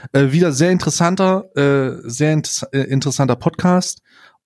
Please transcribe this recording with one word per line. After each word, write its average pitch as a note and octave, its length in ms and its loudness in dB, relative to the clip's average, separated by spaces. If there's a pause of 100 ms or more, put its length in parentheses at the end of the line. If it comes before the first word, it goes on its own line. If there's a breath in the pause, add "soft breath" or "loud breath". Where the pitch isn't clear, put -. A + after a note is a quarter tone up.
(120)
Äh, C3+ 200 4
wieder E3+ 200 2
sehr D#3 180 2
interessanter, F#3 760 0 (100)
äh, C#3 500 0
sehr C#3+ 280 0
int-, - 380 -4
äh, C#3 80 0
interessanter C3+ 540 0
Podcast. - 680 -2 (440 soft breath)